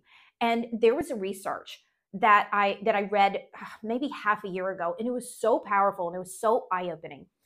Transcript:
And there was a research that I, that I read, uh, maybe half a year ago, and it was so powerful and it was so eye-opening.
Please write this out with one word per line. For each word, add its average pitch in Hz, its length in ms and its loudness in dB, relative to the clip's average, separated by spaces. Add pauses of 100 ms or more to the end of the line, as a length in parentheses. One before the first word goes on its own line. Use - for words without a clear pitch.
(400)
And 233 320 0
there 233 240 4
was 311 160 -4
a 254 60 -6
research 190 680 -8 (300)
that 208 400 6
I, 202 300 2
that 214 120 2
I 202 60 0
read, 196 420 2 (100)
uh, - 120 -16 (180)
maybe 247 240 -4
half 208 380 -2
a - 20 -8
year 185 220 -4
ago, 170 280 -4
and 220 80 -6
it 247 60 -2
was 247 260 -8
so 233 220 2
powerful 196 480 0
and 175 80 -8
it 185 40 -8
was 180 200 -12
so 233 320 2
eye-opening. 165 540 -6 (200)